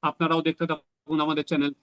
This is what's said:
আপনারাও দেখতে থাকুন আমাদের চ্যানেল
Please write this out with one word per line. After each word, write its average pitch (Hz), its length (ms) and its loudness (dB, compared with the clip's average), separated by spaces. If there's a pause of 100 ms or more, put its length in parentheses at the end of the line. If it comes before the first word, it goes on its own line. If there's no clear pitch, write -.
আপনারাও 160 400 0
দেখতে 160 260 -2
থাকুন - 520 -4
আমাদের 151 240 0
চ্যানেল 143 400 0